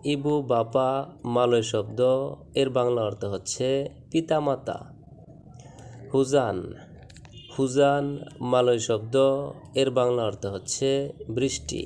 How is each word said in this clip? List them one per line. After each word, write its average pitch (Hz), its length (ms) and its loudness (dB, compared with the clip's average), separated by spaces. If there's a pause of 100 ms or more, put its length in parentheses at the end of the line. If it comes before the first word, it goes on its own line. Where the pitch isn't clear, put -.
ইবু 147 380 0
বাপা 123 480 2 (360)
মালয় 120 460 4
শব্দ, 107 280 -4 (560)
এর 135 140 2
বাংলা 123 320 2
অর্থ 104 240 -4
হচ্ছে 101 420 -4 (420)
পিতামাতা। 151 680 -2 (1300)
হুজান। 131 480 2 (920)
হুজান 139 540 2 (360)
মালয় 123 460 2
শব্দ, 113 280 -2 (600)
এর 135 160 2
বাংলা 123 320 2
অর্থ 104 220 -4
হচ্ছে 101 440 -4 (400)
বৃষ্টি। - 560 -4